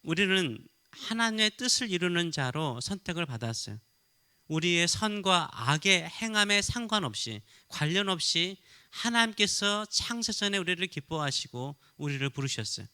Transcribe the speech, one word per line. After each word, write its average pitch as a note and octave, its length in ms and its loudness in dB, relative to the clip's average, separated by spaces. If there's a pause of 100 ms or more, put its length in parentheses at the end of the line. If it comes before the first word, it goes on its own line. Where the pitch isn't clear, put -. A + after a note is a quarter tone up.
우리는 E3+ 600 0 (260)
하나님의 A3 640 0
뜻을 B3 340 0
이루는 F3 400 2
자로 C3+ 480 -2
선택을 F3 460 -4
받았어요. A2+ 520 -6 (720)
우리의 E3+ 400 4
선과 F#3+ 640 2
악의 D#3+ 560 2
행함에 G#3 540 2
상관없이, F3 800 -2 (260)
관련 F3+ 400 0
없이 F3+ 500 0 (320)
하나님께서 G#3+ 960 2
창세 - 440 -2
전에 G3+ 260 0
우리를 F3+ 300 0
기뻐하시고 C#3+ 880 -4 (220)
우리를 C#3 320 -2
부르셨어요. C3 640 -4